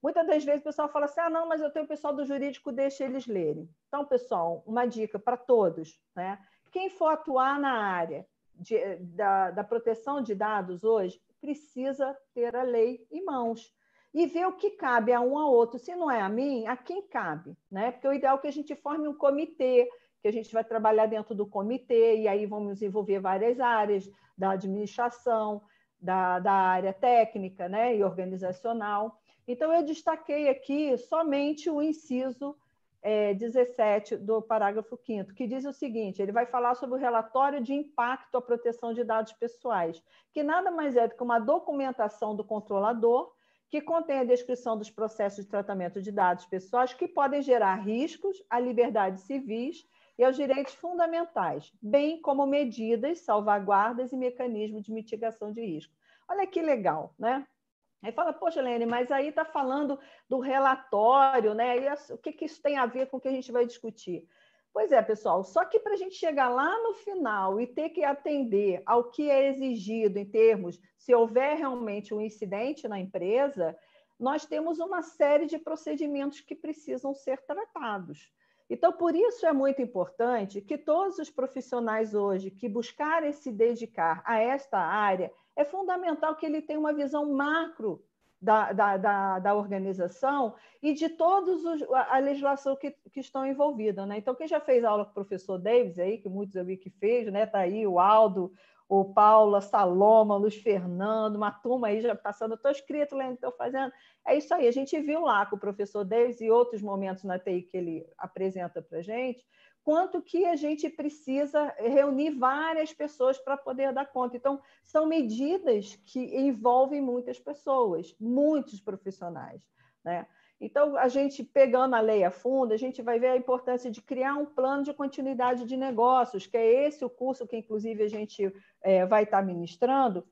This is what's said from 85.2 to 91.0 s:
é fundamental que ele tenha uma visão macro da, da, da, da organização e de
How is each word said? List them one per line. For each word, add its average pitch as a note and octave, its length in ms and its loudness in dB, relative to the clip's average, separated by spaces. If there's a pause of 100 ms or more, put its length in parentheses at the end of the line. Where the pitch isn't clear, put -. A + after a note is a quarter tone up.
é D4 80 2
fundamental F4 720 -2
que D#4+ 120 -6
ele D#4 160 -2
tenha D4+ 160 -6
uma D4+ 140 0
visão D4 380 -2
macro C#4+ 720 -2 (380)
da, G#3 320 2
da, G3+ 240 2
da, G3 420 0
da G3+ 160 2
organização G3 1000 -2 (260)
e D4+ 120 0
de D#4 160 -2